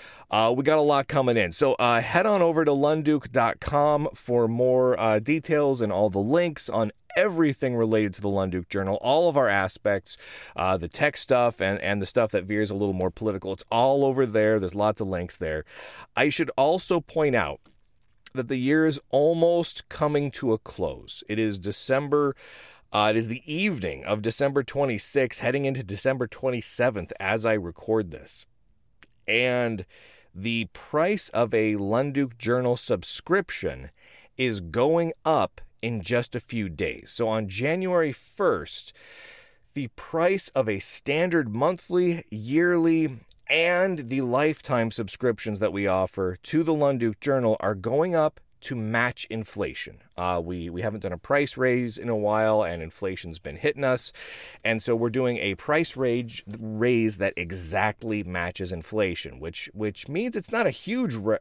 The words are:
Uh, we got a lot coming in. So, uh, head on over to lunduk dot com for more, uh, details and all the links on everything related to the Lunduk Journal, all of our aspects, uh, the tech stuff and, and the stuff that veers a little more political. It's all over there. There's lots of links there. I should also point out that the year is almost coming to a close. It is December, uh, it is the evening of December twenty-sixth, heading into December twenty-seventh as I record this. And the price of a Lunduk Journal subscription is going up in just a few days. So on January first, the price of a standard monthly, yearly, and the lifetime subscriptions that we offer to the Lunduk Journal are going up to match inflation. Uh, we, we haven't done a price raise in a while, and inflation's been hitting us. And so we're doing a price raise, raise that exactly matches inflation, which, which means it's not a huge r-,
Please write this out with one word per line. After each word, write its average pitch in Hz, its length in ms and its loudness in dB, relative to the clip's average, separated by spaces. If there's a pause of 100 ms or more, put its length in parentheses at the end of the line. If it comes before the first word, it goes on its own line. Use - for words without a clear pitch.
(300)
Uh, 113 240 4
we 135 80 0
got 156 160 4
a 151 40 4
lot 143 260 4
coming 127 300 2
in. 90 140 2
So, 135 220 4
uh, 120 280 4
head 185 240 2
on 202 160 4
over 165 220 4
to 147 80 4
lunduk 147 600 2
dot 117 280 2
com 147 540 2
for 120 320 2
more, 127 540 4
uh, 110 200 4
details 147 600 0
and 107 100 0
all 101 200 2
the 95 80 -2
links 151 500 0
on 113 240 -2 (240)
everything 160 580 2
related 110 400 2
to - 60 -14
the 101 80 -2
Lunduk 95 400 -2
Journal, 98 320 -2
all 156 280 2
of 143 80 0
our 131 120 4
aspects, 98 680 -2 (380)
uh, 92 220 2
the 85 100 -4
tech 147 300 -2
stuff 120 440 2
and, 98 200 0
and 101 220 0
the 92 40 -4
stuff - 240 0
that 92 140 0
veers 104 260 0
a 101 40 -4
little 101 180 0
more 92 180 0
political. 98 420 -6
It's - 180 -12
all 135 340 4
over 131 220 2
there. 107 340 4
There's 92 140 -4
lots 104 260 2
of 101 80 -4
links 90 280 -6
there. 78 280 -6 (500)
I 139 140 4
should 147 280 -2
also 165 440 2
point 151 340 0
out 76 260 0 (720)
that 127 140 -4
the 131 100 -2
year 151 280 4
is 147 140 0 (100)
almost 165 800 2
coming 147 440 0
to 123 200 0
a 110 60 2
close. - 680 -8
It 104 120 -4
is 107 200 0
December, 139 800 0 (560)
uh, 104 180 4
it 110 60 2
is 113 120 0
the 117 140 -8 (100)
evening 107 520 -4
of 107 180 -2
December 139 400 0
twenty-sixth, 131 760 0
heading 135 240 0
into 135 180 -2
December 120 440 -2
twenty-seventh 120 920 -2
as 107 260 -2
I 113 100 2
record 98 560 -2
this. - 360 -14 (800)
And 120 600 0 (480)
the 113 380 -4
price 175 580 -2
of 117 220 0
a 110 220 4
Lunduk 127 640 0
Journal 123 380 2
subscription 92 1120 -2 (460)
is 117 240 0
going 147 520 0 (120)
up 143 360 2 (200)
in 113 200 -4
just 120 340 -2
a 120 60 -6
few 110 280 -4
days. 71 420 -6
So 113 180 -2
on 110 200 0
January 160 640 0
first, - 800 -4 (840)
the 139 140 -6
price 180 600 0
of 120 200 0
a 98 120 0
standard 156 720 0
monthly, 175 760 0
yearly, 160 880 2 (300)
and 170 600 2
the 135 120 -2
lifetime 127 680 0
subscriptions 110 720 -2
that 101 120 0
we 101 140 0
offer 92 560 0
to 156 200 0
the 160 120 2
Lunduk 131 460 0
Journal 127 400 2
are 104 160 0
going 139 380 0
up 156 260 2 (200)
to - 140 -8
match 117 560 -2
inflation. 101 720 -6 (140)
Uh, 87 280 -2
we, 85 240 -6
we 87 140 -8
haven't 107 220 -6
done 92 80 -6
a 87 60 -8
price 143 380 0
raise 123 400 0
in 117 120 -8
a 113 80 0
while, 107 480 2
and 85 180 -4
inflation's 85 560 -8
been 73 160 -12
hitting 143 300 -4
us. 127 280 0 (520)
And 113 180 0
so 117 140 0
we're 117 140 0
doing 123 260 0
a 98 180 -2
price 156 420 -2
raise, 120 460 -2 (160)
raise 110 600 0
that 98 180 0
exactly 95 880 -2
matches 90 480 -6
inflation, 85 640 -4
which, 80 340 -10
which 104 360 -6
means 220 260 -4
it's 202 160 -8
not 226 160 0
a 147 40 0
huge 208 440 -4
r-, 107 260 0